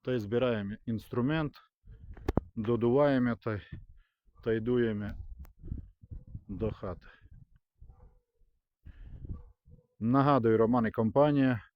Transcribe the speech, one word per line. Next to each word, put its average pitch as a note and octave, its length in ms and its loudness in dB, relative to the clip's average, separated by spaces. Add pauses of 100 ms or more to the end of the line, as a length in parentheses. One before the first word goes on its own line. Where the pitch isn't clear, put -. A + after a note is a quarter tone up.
Та B2+ 100 -4
й B2+ 60 0
збираємо G#2+ 580 0 (100)
інструмент, B2+ 680 -2 (1000)
додуваємо A#2+ 800 2
та A2 180 -4
й, G2 80 -6 (840)
та A2+ 80 2
й A2+ 80 2
дуємо A2+ 540 0 (1300)
до G2+ 240 -4
хати. - 340 -10 (3000)
Нагадую, A#2+ 580 4
Роман A2+ 280 4
і G#2+ 40 0
компанія. C3 720 2 (140)